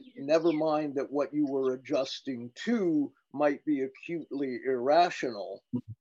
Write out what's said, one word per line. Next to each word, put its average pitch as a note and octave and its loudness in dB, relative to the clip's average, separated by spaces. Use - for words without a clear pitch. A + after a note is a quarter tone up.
never D#3+ 2
mind D3+ 0
that C3+ -2
what C#3 -2
you D3 2
were C3+ 2
adjusting C3 -4
to E3+ 2
might C#3+ 2
be D3 2
acutely C3+ -6
irrational. B2 0